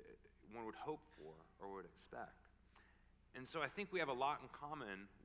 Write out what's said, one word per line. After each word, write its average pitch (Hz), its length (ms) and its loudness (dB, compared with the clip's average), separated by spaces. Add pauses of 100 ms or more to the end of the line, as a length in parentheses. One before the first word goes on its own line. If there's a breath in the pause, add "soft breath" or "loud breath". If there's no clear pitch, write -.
(540)
one 117 120 -2
would 107 100 -2
hope - 260 -2 (160)
for 78 160 -8 (260)
or 98 160 -4
would 92 100 -4
expect. - 580 -8 (920 loud breath)
And 127 120 -6
so 160 140 2
I 143 60 8
think 202 240 0
we 185 80 6
have 147 100 6
a 135 40 6
lot 135 280 6
in - 80 -8
common 113 580 -2 (180)